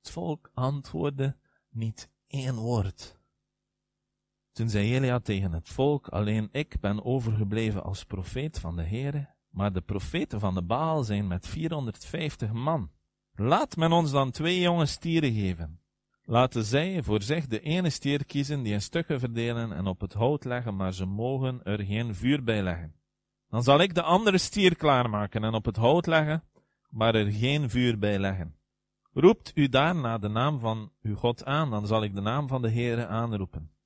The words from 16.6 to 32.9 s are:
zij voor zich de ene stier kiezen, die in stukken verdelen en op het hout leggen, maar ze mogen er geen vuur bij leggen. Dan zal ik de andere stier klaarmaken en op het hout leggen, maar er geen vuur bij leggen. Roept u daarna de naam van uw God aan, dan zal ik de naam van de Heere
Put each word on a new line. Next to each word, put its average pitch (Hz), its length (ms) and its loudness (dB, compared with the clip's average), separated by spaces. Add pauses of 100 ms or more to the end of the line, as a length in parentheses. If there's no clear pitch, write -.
zij 151 400 0
voor 104 180 0
zich 143 260 -2
de 110 120 -2
ene 170 300 0
stier 139 360 -2
kiezen, 143 380 -4
die 107 100 -2
in 101 80 0
stukken 160 380 -2
verdelen 117 540 -2
en 98 140 -4
op 92 140 -4
het 98 120 -8
hout 131 300 0
leggen, 123 320 -4
maar 95 180 -2
ze 92 120 -4
mogen 123 580 -2
er 101 200 -2
geen 107 320 -2
vuur 131 280 2
bij 110 200 0
leggen. 82 320 -4 (540)
Dan 117 140 0
zal 139 160 8
ik 180 160 2
de 170 60 2
andere 190 360 4
stier 185 380 4
klaarmaken 113 680 2
en 113 100 0
op 110 120 -2
het 107 100 -2
hout 139 300 4
leggen, 160 380 2 (460)
maar 110 260 2
er 104 160 2
geen 127 380 0
vuur 120 300 2
bij 101 200 0
leggen. 92 360 -4 (580)
Roept 175 420 6
u 143 140 4
daarna 131 480 2
de 104 100 -2
naam 127 320 0
van 113 320 -4 (100)
uw 104 140 -4
God 120 300 -2
aan, 147 240 0
dan 104 180 -2
zal 110 160 2
ik 101 120 -4
de 101 60 -4
naam 127 260 -2
van 127 140 -2
de 117 80 2
Heere 120 380 0